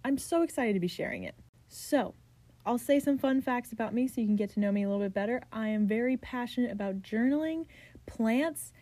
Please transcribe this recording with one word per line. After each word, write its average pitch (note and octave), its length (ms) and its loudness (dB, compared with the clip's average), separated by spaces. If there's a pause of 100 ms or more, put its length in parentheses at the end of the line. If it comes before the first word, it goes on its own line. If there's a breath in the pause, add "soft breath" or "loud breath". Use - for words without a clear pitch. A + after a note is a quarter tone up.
I'm C4+ 140 0
so E4+ 240 0
excited B3+ 300 0
to F#3+ 80 0
be F3 80 0
sharing - 340 -6
it. - 140 -10 (320)
So, - 460 -2 (520)
I'll A#3 100 2
say C#4+ 220 4
some C#4 200 2
fun C4+ 220 2
facts B3 320 -2
about G#3+ 220 -4
me B3+ 140 2
so B3 120 -4
you A3 60 2
can G#3 100 4
get G3+ 180 0
to G#3 60 0
know G3+ 120 2
me G3+ 100 2
a G3 60 0
little G3+ 140 0
bit G3 120 -2
better. A3+ 280 0 (100)
I A3 160 -4
am G#3+ 180 2
very A#3+ 300 2
passionate B3 560 -2
about G3 300 -4
journaling, D4+ 640 0 (400 loud breath)
plants, B3+ 760 0